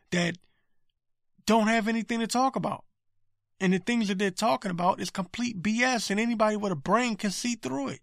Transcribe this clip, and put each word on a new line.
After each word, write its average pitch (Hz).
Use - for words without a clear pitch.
that 175
don't 214
have 226
anything 226
to 226
talk 254
about. -
And 190
the 185
things 233
that 196
they're 202
talking 220
about 175
is 180
complete 202
B 220
S, 247
and 202
anybody 220
with 202
a 175
brain 214
can 202
see 240
through 262
it. -